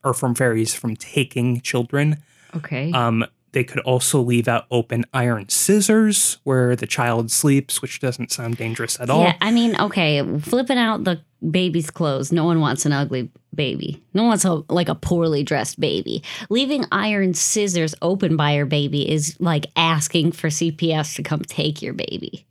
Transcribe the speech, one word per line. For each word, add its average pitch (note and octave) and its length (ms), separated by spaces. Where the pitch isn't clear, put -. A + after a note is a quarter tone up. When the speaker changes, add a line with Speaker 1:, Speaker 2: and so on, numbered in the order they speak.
Speaker 1:
or C3 100
from B2 200
fairies A2+ 400
from A2+ 200
taking B2 640
children. C#3+ 580
Speaker 2:
Okay. D3+ 380
Speaker 1:
Um, A#2 320
they B2+ 120
could - 160
also B2+ 400
leave A#2+ 260
out A#2 240
open A#2+ 420
iron A#2+ 360
scissors G#3+ 960
where B2 320
the B2 100
child A#2 460
sleeps, C#3 500
which - 160
doesn't B2 320
sound A#2 280
dangerous A2+ 420
at A#2+ 100
all. D#3 120
Speaker 2:
Yeah, F3+ 180
I G#3 100
mean, A#3 300
okay, D#3+ 420
flipping B3 400
out A3 260
the F3 160
baby's E3+ 400
clothes. C#3 400
No E3+ 140
one E3+ 160
wants C3 240
an D3+ 80
ugly C3+ 380
baby. C#3+ 480
No G#3 120
one A#3+ 60
wants G3+ 140
a, F#3 80
like, E3+ 180
a D#3+ 40
poorly D#3+ 500
dressed - 360
baby. E2 420
Leaving C4 420
iron G3 400
scissors F3 680
open F3 340
by D3 160
your C#3+ 140
baby C#3+ 440
is D3+ 300
like E3 260
asking E3 560
for - 180
C E3 200
P D#3+ 220
S D3+ 220
to C#3+ 80
come D3+ 180
take D3+ 400
your - 140
baby. - 560